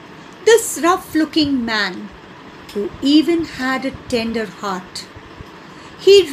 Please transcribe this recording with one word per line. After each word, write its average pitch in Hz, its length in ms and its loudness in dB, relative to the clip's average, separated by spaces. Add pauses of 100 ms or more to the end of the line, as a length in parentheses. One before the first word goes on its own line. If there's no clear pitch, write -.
(500)
this 453 160 6 (200)
rough-looking 311 680 0 (140)
man, 208 320 -4 (760)
who 202 100 -4 (280)
even 320 340 4 (140)
had 262 300 -4
a - 80 -10 (160)
tender 226 320 -4 (160)
heart, 190 420 -8 (1040)
he 392 80 10 (180)